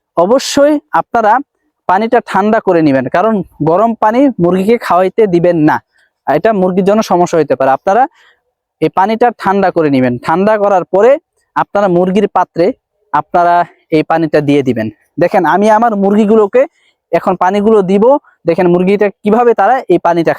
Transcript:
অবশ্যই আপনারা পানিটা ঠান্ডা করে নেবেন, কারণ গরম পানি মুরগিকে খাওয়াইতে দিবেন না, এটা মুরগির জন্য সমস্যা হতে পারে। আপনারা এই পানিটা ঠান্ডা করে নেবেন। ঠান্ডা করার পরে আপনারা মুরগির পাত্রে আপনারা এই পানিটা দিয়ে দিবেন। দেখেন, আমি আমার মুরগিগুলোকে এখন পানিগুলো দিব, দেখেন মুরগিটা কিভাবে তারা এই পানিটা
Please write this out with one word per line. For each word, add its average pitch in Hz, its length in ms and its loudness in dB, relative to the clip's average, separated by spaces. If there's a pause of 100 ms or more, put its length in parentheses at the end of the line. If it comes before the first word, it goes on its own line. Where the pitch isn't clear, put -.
(160)
অবশ্যই 269 580 0 (260)
আপনারা 214 320 -2 (560)
পানিটা 226 380 0
ঠান্ডা 214 340 0
করে 175 220 0
নেবেন, 135 260 0
কারণ 214 260 0 (280)
গরম 180 320 0
পানি 226 260 0 (180)
মুরগিকে 185 400 0
খাওয়াইতে 190 480 0
দিবেন 175 300 0 (120)
না, 131 80 0 (500)
এটা 156 260 0
মুরগির 185 360 -2
জন্য 214 140 2
সমস্যা 175 360 -2
হতে 139 180 0
পারে। 135 140 0
আপনারা 196 320 0 (840)
এই 156 140 -2
পানিটা 220 280 0 (160)
ঠান্ডা 190 340 0
করে 160 180 0
নেবেন। 127 200 0 (120)
ঠান্ডা 190 360 0
করার 196 220 0 (100)
পরে 220 160 4 (520)
আপনারা 202 240 -2 (100)
মুরগির 190 400 0
পাত্রে 175 300 -2 (540)
আপনারা 175 340 0 (420)
এই 156 140 2
পানিটা 160 280 0 (100)
দিয়ে 143 200 2
দিবেন। 113 180 -4 (360)
দেখেন, 170 200 0 (120)
আমি 202 120 0 (100)
আমার 226 160 0 (100)
মুরগিগুলোকে 208 600 2 (560)
এখন 196 140 -2 (100)
পানিগুলো 208 360 2 (120)
দিব, 202 140 2 (440)
দেখেন 180 240 0
মুরগিটা 190 360 0 (140)
কিভাবে 226 380 2
তারা 208 140 2 (180)
এই 170 140 2
পানিটা 170 320 0